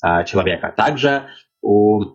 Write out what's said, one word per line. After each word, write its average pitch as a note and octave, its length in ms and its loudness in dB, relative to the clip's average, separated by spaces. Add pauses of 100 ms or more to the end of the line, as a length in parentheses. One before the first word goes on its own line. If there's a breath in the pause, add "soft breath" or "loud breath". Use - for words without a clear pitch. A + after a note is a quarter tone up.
а, E2+ 200 2
человека. F2+ 520 -2
Также C#3 480 0 (380 loud breath)
у, G#2 400 2 (140)